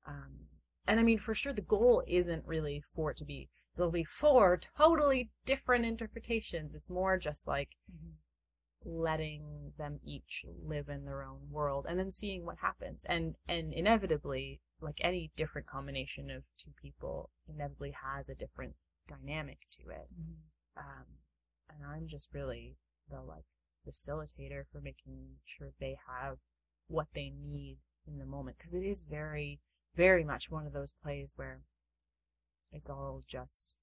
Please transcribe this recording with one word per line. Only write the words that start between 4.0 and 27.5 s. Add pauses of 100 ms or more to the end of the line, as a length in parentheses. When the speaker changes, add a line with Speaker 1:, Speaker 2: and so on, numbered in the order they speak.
Speaker 1:
four (200)
totally (140)
different
interpretations.
It's
more
just,
like, (140)
Speaker 2:
Mm-hmm. (760)
Speaker 1:
letting
them
each (180)
live
in
their
own
world
and
then
seeing
what
happens.
And, (120)
and
inevitably, (180)
like,
any
different
combination
of (140)
two
people (180)
inevitably
has
a
different (320)
dynamic (120)
to
it.
Speaker 2:
Mm-hmm.
Speaker 1:
Um, (640)
and
I'm
just
really (320)
the,
like, (440)
facilitator
for
making
sure (100)
they (100)
have (500)
what
they
need (300)